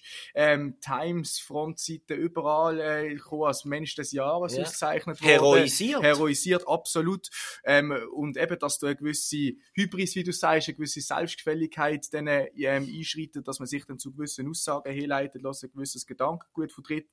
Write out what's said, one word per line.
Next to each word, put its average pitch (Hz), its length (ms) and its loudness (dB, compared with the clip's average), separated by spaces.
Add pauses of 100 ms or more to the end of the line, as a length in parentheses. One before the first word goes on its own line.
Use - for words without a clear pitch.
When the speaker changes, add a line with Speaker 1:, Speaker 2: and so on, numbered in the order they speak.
(360)
Speaker 1:
ähm, 147 460 4
Times, 156 580 -2
Frontseite, 156 720 -6
überall, 160 680 0
äh, 151 360 -2
gekommen, 151 300 -4
als 165 200 0
Mensch 147 300 -4
des 143 160 -6
Jahres 160 440 0
Speaker 2:
Ja. 151 80 0
Speaker 1:
ausgezeichnet 160 560 -2
worden. 156 120 8
Speaker 2:
Heroisiert. 143 720 8
Speaker 1:
Heroisiert, 151 640 4
absolut. 165 600 0 (360)
Ähm, 147 280 4 (220)
und 143 240 -4
eben, 170 220 -2
dass 143 180 -2
da - 100 -4
eine 143 100 0
gewisse 147 560 -2 (200)
Hybris, 190 420 -2
wie 185 80 -2
du 175 100 -4
sagst, 160 340 2
eine 156 80 -6
gewisse 147 260 -6
Selbstgefälligkeit 156 1120 -2
dann, 151 140 -4
ähm, 139 640 0
einschreitet, 156 540 -8
dass - 100 -4
man 127 100 -8
sich 139 180 -6
dann 131 120 -12
zu 139 140 -12
gewissen 143 320 -8
Aussagen 147 480 -4
hinleitet 139 500 -2
lässt, 135 220 -8
ein 127 80 -16
gewisses 135 340 -8
Gedankengut 156 680 -4
vertritt 151 400 -6